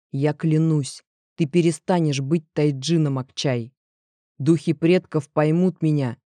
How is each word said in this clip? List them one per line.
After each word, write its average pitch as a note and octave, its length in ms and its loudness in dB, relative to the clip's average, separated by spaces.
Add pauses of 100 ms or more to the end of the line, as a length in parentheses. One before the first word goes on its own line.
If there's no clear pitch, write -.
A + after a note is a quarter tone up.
(100)
я C#3 220 -2
клянусь, D#3 680 0 (340)
ты E3 100 0
перестанешь E3 760 0
быть D#3 320 -2
тайджином, D3 640 0
Акчай. B2+ 540 -6 (640)
Духи D#3 360 0
предков E3 560 -2
поймут E3 500 0
меня D3 380 -2 (160)